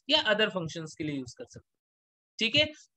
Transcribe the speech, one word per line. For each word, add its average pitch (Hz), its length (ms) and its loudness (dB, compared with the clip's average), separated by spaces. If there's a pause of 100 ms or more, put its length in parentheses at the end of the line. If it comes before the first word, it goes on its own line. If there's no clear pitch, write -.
या 302 140 4
other 214 240 4
functions 165 500 -6
के 165 60 -6
लिए 151 120 -4
यूज़ 127 220 -10
कर 123 80 -12
सकती - 280 -20
है। - 60 -20 (600)
ठीक 220 160 0
है, 302 180 4 (240)